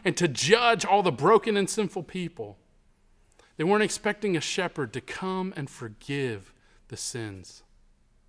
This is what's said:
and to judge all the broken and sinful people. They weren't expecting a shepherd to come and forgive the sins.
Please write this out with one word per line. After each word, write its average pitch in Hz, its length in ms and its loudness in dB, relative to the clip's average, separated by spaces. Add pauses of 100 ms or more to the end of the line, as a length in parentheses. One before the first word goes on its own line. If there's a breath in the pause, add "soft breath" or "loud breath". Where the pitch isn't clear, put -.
and 180 120 2
to 175 100 2
judge 208 580 2
all 196 160 4
the 180 100 2
broken 208 460 4
and 196 120 0
sinful 190 340 -4
people. 160 540 -10 (960 soft breath)
They 156 80 -4
weren't 208 200 4
expecting 208 520 0
a 147 60 0
shepherd 160 520 -4
to 127 80 -6
come 185 540 -6
and 143 140 -8
forgive 117 840 -6 (360 soft breath)
the - 100 -12
sins. 104 640 -10 (680)